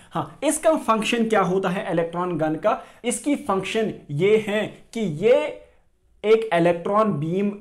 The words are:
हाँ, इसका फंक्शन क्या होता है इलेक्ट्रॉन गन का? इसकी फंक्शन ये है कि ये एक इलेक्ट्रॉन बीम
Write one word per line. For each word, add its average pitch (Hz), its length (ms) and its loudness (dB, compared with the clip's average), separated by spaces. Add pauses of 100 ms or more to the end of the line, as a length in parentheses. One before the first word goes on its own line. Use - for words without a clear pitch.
(120)
हाँ, - 320 -8
इसका 311 320 2
फंक्शन 226 540 0
क्या 208 120 4
होता 185 280 0
है 185 220 -4
इलेक्ट्रॉन 175 460 -2
गन 156 180 -2
का? 214 280 -2 (220)
इसकी 269 300 -2
फंक्शन 190 580 -2 (180)
ये 202 360 2
है 208 300 -4 (160)
कि 233 60 -6
ये 196 340 2 (920)
एक 220 280 4
इलेक्ट्रॉन 175 600 2
बीम 170 480 -2